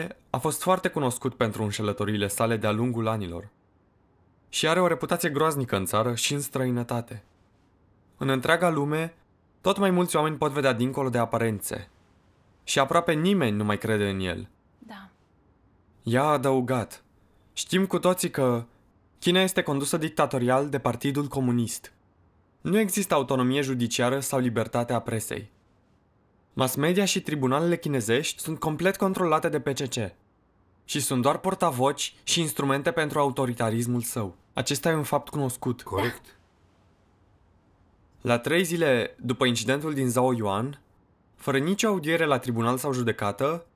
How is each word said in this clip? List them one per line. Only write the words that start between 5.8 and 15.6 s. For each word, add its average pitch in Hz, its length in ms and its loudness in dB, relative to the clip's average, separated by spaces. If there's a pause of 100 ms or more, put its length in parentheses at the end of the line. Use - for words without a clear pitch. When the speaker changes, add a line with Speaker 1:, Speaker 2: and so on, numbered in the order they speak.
Speaker 1:
țară 110 300 0
și 131 200 -2
în 143 60 -4
străinătate. 120 840 -4 (920)
În 139 120 -4
întreaga 165 420 2
lume, 156 440 -2 (460)
tot 196 180 0
mai 196 120 4
mulți 180 260 2
oameni 156 200 2
pot 147 160 0
vedea 135 200 2
dincolo 131 360 0
de 123 100 0
aparențe 113 720 -2 (760)
și - 140 -2
aproape 170 340 2
nimeni 156 440 2
nu 104 80 0
mai 104 140 0
crede 104 300 0
în 95 120 -2
el. 95 280 -4 (300)
Speaker 2:
Da. 202 300 -20 (920)